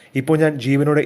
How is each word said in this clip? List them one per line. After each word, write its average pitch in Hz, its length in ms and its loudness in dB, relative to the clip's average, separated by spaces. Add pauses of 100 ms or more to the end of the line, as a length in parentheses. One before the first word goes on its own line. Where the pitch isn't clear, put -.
(140)
ഇപ്പോൾ 151 220 0
ഞാൻ 151 220 0
ജീവനോടെ 143 460 0